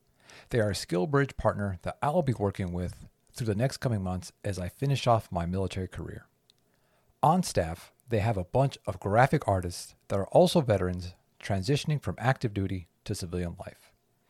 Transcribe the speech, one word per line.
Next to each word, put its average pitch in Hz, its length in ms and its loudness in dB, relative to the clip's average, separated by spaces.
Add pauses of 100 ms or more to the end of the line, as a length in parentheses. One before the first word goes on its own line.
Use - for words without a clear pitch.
(480)
They 127 120 0
are 107 100 2
a - 20 0
SkillBridge 143 640 0
partner 101 460 -2
that - 180 -8
I'll 151 220 0
be 131 100 0
working 101 400 -2
with 87 320 -6 (260)
through 117 180 -6
the 104 60 2
next 123 220 -2
coming 113 260 -2
months 92 300 -6 (100)
as 98 160 -4
I 90 120 -6
finish 139 360 -2
off 117 240 4
my 85 140 -2
military 92 440 -2
career. - 360 -12 (1000)
On 170 200 6
staff, 85 500 -4 (160)
they 113 120 2
have 104 180 2
a 90 60 -2
bunch 131 420 0
of 92 120 -6
graphic 120 480 4
artists 92 480 -2 (140)
that 101 100 0
are 92 100 -2
also 170 340 6
veterans 90 500 0 (260)
transitioning 131 640 -2
from 90 160 -6
active 117 380 -2
duty 95 340 -4 (160)
to 107 100 -4
civilian 87 460 -6
life. - 320 -18 (380)